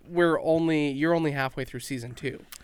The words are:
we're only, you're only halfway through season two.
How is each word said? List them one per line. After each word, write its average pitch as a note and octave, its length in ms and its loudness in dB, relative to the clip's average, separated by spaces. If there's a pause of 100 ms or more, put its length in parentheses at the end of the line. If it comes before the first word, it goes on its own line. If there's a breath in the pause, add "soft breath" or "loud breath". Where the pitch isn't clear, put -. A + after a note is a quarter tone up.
we're E3+ 360 4
only, D#3+ 480 2
you're D3+ 240 2
only D#3+ 160 2
halfway C3+ 340 -4
through A#2+ 160 -10
season A#2+ 340 -8
two. - 300 -8 (200)